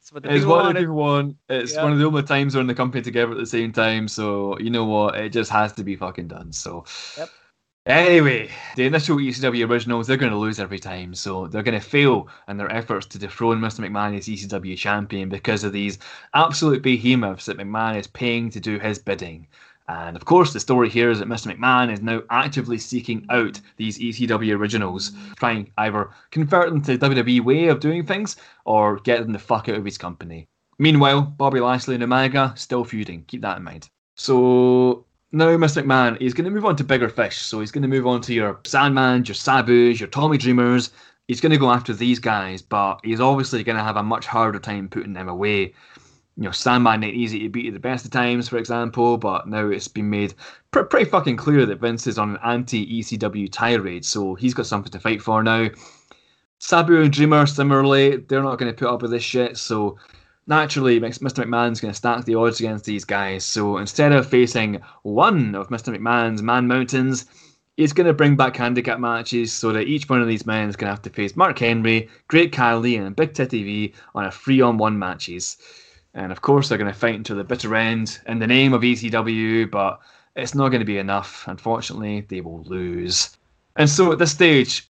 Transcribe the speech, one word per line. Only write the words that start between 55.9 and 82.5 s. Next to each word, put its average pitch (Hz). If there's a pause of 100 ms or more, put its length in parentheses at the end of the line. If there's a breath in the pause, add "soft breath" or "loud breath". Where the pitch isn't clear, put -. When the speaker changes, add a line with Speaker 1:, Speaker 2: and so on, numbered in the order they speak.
Speaker 2:
Sabu 170
and 151
Dreamer, 147
similarly, 139
they're 135
not 131
gonna 120
put 120
up 120
with 117
this 117
shit, 123
so 104 (480 soft breath)
naturally, 143
Mc-, 113
Mister 131
McMahon's 117
gonna 107
stack 120
the 113
odds 113
against 110
these 104
guys. 98
So 101
instead 143
of 135
facing 117 (220 loud breath)
one 120
of 98
Mister 120
McMahon's 113
Man 120
Mountains, 127 (500 soft breath)
he's 151
gonna 170
bring 147
back 127
handicap 120
matches 120
so 113
that 110
each 143
one 127
of 117
these 110
men 110
is 101
gonna 101
have 104
to 101
face 101
Mark 170
Henry, 113 (200 soft breath)
Great 165
Khali, 120
and 98
Big 151
Titty 127
V 104 (200 loud breath)
on 104
a 95
three-on-one 117
matches. 90 (540 loud breath)
And 92
of -
course, 139
they're 110
gonna 101
fight 113
until 107
the 98
bitter 120
end 113
in 113
the 110
name 131
of 117
E 123
C 110
W, 113
but 98 (340 soft breath)
it's -
not 139
gonna 120
be 104
enough. 98
Unfortunately, 107
they 98
will 82